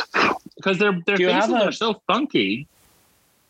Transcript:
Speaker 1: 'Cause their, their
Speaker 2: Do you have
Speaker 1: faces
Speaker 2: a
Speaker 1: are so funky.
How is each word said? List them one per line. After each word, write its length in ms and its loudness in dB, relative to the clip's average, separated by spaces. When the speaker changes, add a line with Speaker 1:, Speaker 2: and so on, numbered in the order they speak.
Speaker 1:
'Cause 160 0
their, 140 2
their 100 0
Speaker 2:
Do 80 2
you 40 2
have 180 2
Speaker 1:
faces 160 2
Speaker 2:
a 60 2
Speaker 1:
are 40 -4
so 340 -4
funky. 600 0